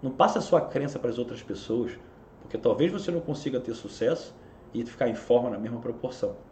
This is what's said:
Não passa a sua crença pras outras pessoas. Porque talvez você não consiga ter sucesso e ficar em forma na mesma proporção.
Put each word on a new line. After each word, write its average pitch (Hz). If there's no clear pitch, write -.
Não 131
passa -
a -
sua -
crença 143
pras 113
outras 120
pessoas. -
Porque -
talvez -
você 196
não 170
consiga 139
ter 117
sucesso -
e 117
ficar 123
em 110
forma 120
na 101
mesma 113
proporção. 117